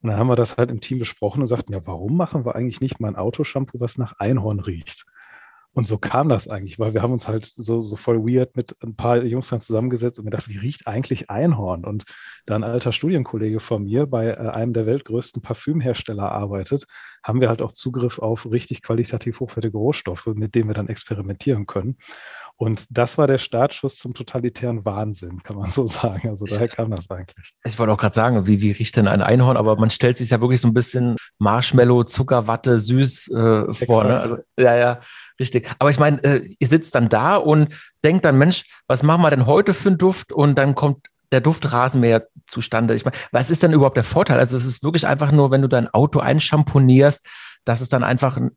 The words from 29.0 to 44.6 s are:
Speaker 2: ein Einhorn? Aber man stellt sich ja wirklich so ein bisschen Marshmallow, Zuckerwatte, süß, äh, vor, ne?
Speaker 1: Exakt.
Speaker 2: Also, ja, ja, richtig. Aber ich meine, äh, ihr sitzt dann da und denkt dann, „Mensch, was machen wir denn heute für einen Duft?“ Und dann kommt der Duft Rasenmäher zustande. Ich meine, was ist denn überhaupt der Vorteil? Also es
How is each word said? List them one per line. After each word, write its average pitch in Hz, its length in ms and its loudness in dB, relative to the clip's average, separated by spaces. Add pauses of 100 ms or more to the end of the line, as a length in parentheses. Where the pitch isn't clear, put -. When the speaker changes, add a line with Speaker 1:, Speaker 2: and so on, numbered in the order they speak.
Speaker 2:
ein 98 140 2
Einhorn? 127 360 4
Aber 107 180 4
man 110 160 2
stellt 123 260 0
sich 120 140 -2
ja 113 100 2
wirklich 123 200 2
so 120 60 2
ein 113 60 4
bisschen 120 440 0 (200)
Marshmallow, 120 680 4
Zuckerwatte, 117 760 0
süß, 127 480 0
äh, 113 460 2
vor, 113 320 2
ne? 113 100 2
Speaker 1:
Exakt. - 80 -2
Speaker 2:
Also, 117 140 -6 (200)
ja, 120 180 6
ja, 120 240 2 (400)
richtig. 127 380 -2
Aber 143 140 4
ich 131 80 0
meine, 147 240 2
äh, 135 340 0
ihr 135 100 0
sitzt 160 280 2
dann 120 140 4
da 127 260 2
und 151 400 4 (280)
denkt 170 220 4
dann, 135 140 6
„Mensch, 175 240 4 (240)
was 131 160 0
machen 165 180 4
wir 156 80 6
denn 127 160 2
heute 180 300 4
für - 140 0
einen 175 100 2
Duft?“ 185 340 0
Und 143 220 4
dann 139 180 2
kommt 143 320 -2 (260)
der 131 100 4
Duft 151 300 0
Rasenmäher 120 540 2 (220)
zustande. 113 480 -2
Ich 110 100 -6
meine, - 120 -4 (140)
was 131 200 0
ist 165 100 0
denn 165 120 4
überhaupt 139 240 4
der 117 60 2
Vorteil? 147 360 2
Also 127 180 2
es 123 80 -2